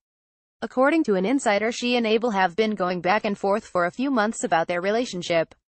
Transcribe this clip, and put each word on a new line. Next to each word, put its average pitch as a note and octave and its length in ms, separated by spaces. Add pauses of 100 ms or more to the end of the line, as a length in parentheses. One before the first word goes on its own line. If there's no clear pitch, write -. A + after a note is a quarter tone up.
(600)
According C#4+ 440
to G3+ 100
an F#3 100
insider, A3 460
she A#3+ 240
and A#3 100
Abel A3 240
have F#3+ 260
been G#3+ 200
going F3+ 260
back F#3+ 240
and G3+ 100
forth G3+ 300
for F3 220
a F3+ 40
few C#4 200
months A3 320
about E3 240
their F3 140
relationship. F#3 760 (200)